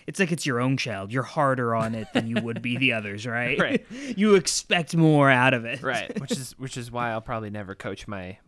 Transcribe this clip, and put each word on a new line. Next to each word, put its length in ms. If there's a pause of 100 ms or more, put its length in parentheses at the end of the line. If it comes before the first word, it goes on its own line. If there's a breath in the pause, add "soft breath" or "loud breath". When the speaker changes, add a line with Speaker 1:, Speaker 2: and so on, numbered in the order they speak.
Speaker 1:
it's 140
like 120
it's 120
your 160
own 160
child. 360
You're 100
harder 520
on 200
it 180
than 140
you 160
would 180
be 160
the 160
others, 340
Speaker 2:
<laughs> 0
Speaker 1:
right? 320
Speaker 2:
Right. 320
Speaker 1:
<laughs> 260
You 180
expect 600
more 340
out 240
of 100
it. 180
Speaker 2:
Right, 380
Speaker 1:
<laughs> 0
Speaker 2:
which 120
is, 260
which 180
is 140
why 220
I'll 100
probably 280
never 240
coach 340
my, 280 (120)